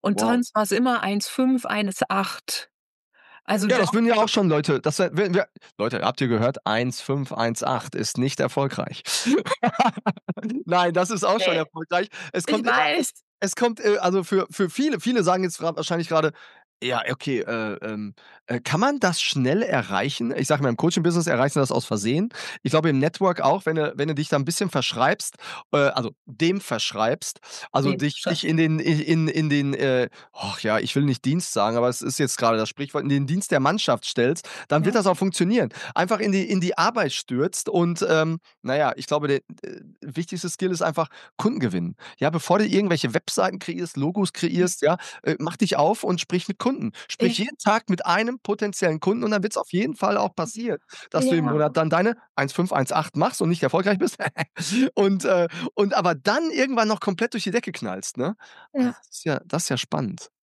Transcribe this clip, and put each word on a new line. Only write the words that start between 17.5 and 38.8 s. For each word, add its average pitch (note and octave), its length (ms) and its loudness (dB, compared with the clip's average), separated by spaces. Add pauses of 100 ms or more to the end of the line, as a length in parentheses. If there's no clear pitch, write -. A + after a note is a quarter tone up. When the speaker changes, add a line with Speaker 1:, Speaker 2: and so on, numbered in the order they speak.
Speaker 2:
ähm, G#2+ 320 -8 (320)
äh, A#2+ 140 -4
kann D3+ 200 -4
man C#4 200 2
das F3 200 2
schnell C#3+ 420 2
erreichen?" B2+ 760 -2
Ich C3 120 -2
sage C#3+ 140 2
mal, C#3 80 2
im A2 60 0
Coaching-Business E3+ 500 0
erreichst C3+ 300 0
du D3 40 4
das C3 120 2
aus B2+ 140 0
Versehen. B2 440 -2 (320)
Ich - 100 -2
glaube, D#3 180 4
im C#3 80 2
Network E3+ 420 0
auch, D#3+ 260 2
wenn D#3+ 100 0
du, D3+ 200 0
wenn D3 120 -2
du D#3 60 -2
dich D3 140 -4
da D#3 80 2
'n C#3 80 2
bisschen E3+ 260 -2
verschreibst, - 680 0 (360)
äh, C#3+ 60 4
also C3+ 340 2 (140)
dem E3 340 0
verschreibst, - 800 -2 (320)
also C#3 200 2
Speaker 1:
Dem - 20 2
Speaker 2:
dich, D3 320 -4
dich E3+ 180 -2
Speaker 1:
verschreibst. - 20 -2
Speaker 2:
in D#3+ 100 2
den, D#3+ 240 2
i-, D#3 220 0
in, D#3+ 260 2
in D#3 220 0
den, C#3+ 240 2
äh, B2+ 340 0 (240)
och G2 280 -8
ja, A2 180 2
ich - 180 -4
will C#3+ 80 4
nicht C3+ 200 0
Dienst D#3 280 0
sagen, A2+ 240 2
aber A#2+ 120 2
es A#2+ 140 -4
ist B2+ 160 -4
jetzt C#3 200 0
grade A2+ 200 4
das A2 100 0
Sprichwort, C#3+ 360 -6
in C#3+ 60 -2
den C#3 160 2
Dienst E3+ 240 -2
der D3 100 4
Mannschaft C#3+ 440 0
stellst, B2+ 440 0 (200)
dann D3+ 160 4
wird B3 100 2
Speaker 1:
Ja. - 20 4
Speaker 2:
das G3+ 100 4
auch F#3 100 4
funktionieren. F#3+ 540 2 (240)
Einfach F#3+ 260 2
in G#3 120 0
die, F#3+ 160 2
in F#3+ 120 0
die F3+ 180 0
Arbeit F#3+ 340 2
stürzt - 560 -2
und, E3+ 400 0
ähm, D#3+ 300 2 (240)
na B2+ 140 -2
ja, C#3+ 200 2